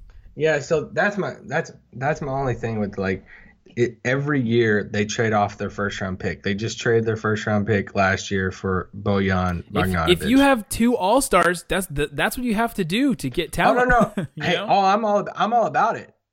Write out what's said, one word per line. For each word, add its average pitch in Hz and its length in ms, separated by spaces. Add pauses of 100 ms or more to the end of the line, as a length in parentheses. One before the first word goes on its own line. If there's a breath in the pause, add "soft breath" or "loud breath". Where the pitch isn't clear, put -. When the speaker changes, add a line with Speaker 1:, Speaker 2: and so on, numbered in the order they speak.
(360 soft breath)
Speaker 1:
Yeah, 151 240
so 143 320
that's 202 280
my, 147 160 (100)
that's, 156 260 (220)
that's 139 280
my 143 100
only 135 240
thing 113 240
with, 101 200
like, 95 260 (500 loud breath)
it, 120 300
every 139 360
year 113 500
they 104 140
trade 110 280
off 104 240
their 101 140
first 101 300
round 92 180
pick. 87 240
They 101 120
just 110 240
traded 113 260
their 110 100
first 107 320
round 104 200
pick 98 280
last 95 360
year 95 200
for 92 440
Bojan 95 640
Speaker 2:
If, 87 140
Speaker 1:
Bogdanovic. 90 360
Speaker 2:
if 175 160
you 247 140
have 269 300
two 240 260
all-stars, 180 720
that's 180 200
the, 147 240
that's 160 260
what 247 80
you 240 100
have 226 200
to 190 100
do 226 300
to - 160
get 165 280
Speaker 1:
Oh, 202 140
no, 247 120
Speaker 2:
talent. 247 320
Speaker 1:
no. 165 140
Speaker 2:
<laughs> - 40
You 151 80
Speaker 1:
Hey, 175 120
Speaker 2:
know? 185 140
Speaker 1:
oh, 185 160
I'm 202 200
all 208 140
ab-, 196 160
I'm 208 180
all 226 120
about 175 300
it. - 180 (200)